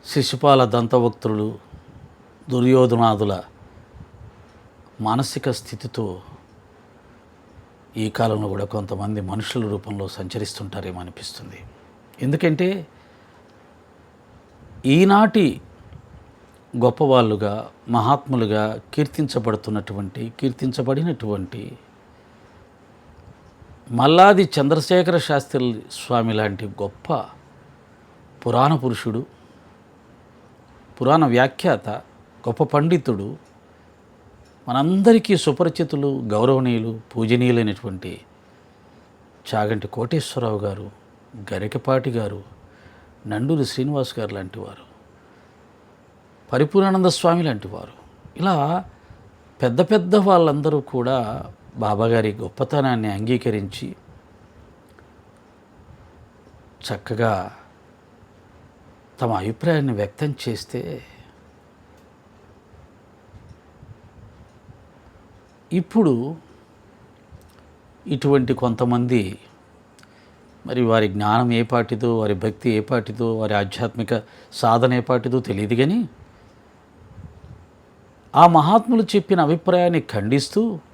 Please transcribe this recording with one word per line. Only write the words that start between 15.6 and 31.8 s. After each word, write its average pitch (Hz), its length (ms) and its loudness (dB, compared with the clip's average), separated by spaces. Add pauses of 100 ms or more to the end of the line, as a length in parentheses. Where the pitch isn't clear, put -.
గొప్పవాళ్ళుగా, 117 800 2 (400)
మహాత్ములుగా 117 680 0 (300)
కీర్తించబడుతున్నటువంటి, 107 1300 -4 (160)
కీర్తించబడినటువంటి 127 1200 -4 (2250)
మల్లాది 180 460 8 (120)
చంద్రశేఖర 165 600 2 (100)
శాస్త్రి 139 420 -2 (300)
స్వామి 113 400 0
లాంటి 104 280 -4 (160)
గొప్ప - 260 -10 (1300)
పురాణ 123 300 2 (100)
పురుషుడు, 120 400 -4 (1700)
పురాణ 151 280 4 (100)
వ్యాఖ్యాత, 127 540 0 (560)